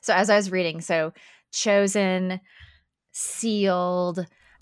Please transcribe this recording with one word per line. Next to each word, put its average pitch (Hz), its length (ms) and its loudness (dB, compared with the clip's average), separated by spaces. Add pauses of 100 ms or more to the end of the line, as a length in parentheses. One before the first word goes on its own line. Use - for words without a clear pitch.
So - 120 2
as 196 160 2
I 214 60 6
was 196 140 0
reading, 170 300 -2
so 165 320 -2 (400)
chosen, 190 880 0 (720)
sealed, 180 1120 -2 (360)